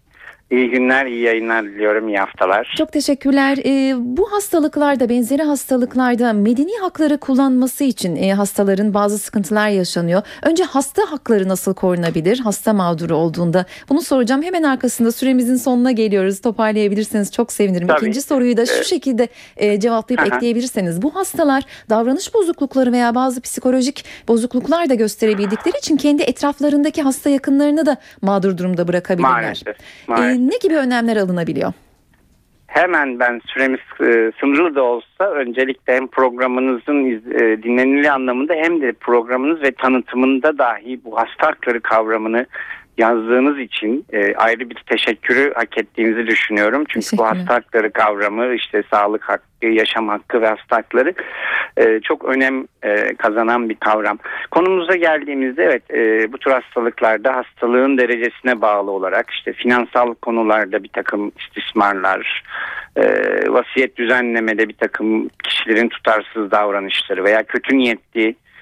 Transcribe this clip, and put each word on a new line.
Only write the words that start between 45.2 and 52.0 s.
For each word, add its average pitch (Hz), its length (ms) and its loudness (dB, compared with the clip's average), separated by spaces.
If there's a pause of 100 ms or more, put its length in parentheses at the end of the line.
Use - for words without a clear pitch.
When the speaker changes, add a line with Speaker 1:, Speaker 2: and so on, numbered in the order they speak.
Speaker 1:
hak 117 240 -4
ettiğinizi 113 480 -2
düşünüyorum. 110 640 0
Çünkü 110 180 -4
bu - 40 -8
Speaker 2:
Teşekkürler. 110 260 2
Speaker 1:
hasta 92 180 -2
hakları 110 380 0
kavramı, 107 640 0
işte 104 360 -2
sağlık 104 380 0
hakkı, - 380 -4
yaşam 110 420 0
hakkı 104 320 -2
ve 113 80 2
hasta 110 280 -2
hakları, 127 380 0 (640)
e, 113 240 4